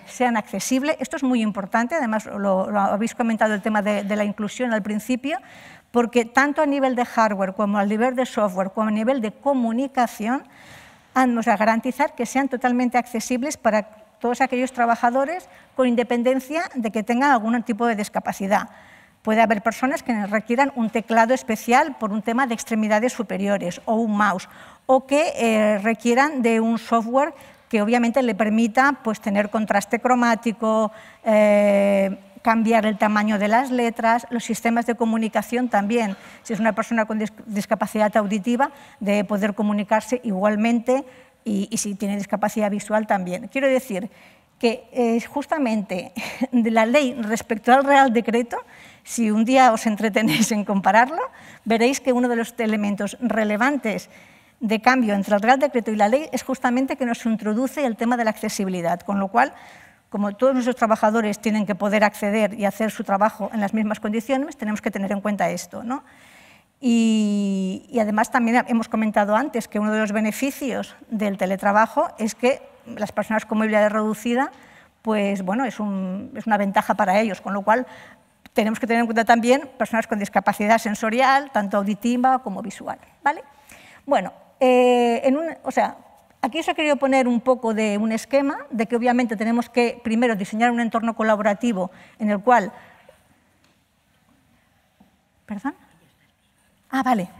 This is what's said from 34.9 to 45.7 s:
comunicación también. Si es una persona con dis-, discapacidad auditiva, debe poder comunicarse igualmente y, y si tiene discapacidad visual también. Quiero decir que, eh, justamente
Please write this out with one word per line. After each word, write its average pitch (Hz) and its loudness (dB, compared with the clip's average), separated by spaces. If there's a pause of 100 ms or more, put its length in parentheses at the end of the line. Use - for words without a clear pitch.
comunicación 226 -2
también. 208 0 (260)
Si 233 -8
es 180 -6
una 220 2
persona 220 -2
con 220 -4
dis-, 220 -4 (160)
discapacidad 214 0
auditiva, 226 0 (260)
debe 208 0
poder 202 -2
comunicarse 214 -2
igualmente 220 0 (400)
y, 202 -2
y 226 -6
si 208 -4
tiene 202 -4
discapacidad 208 -2
visual 214 -2
también. 185 -4
Quiero 269 -2
decir 226 -2 (480)
que, 226 -2
eh, 233 0
justamente 220 -4 (200)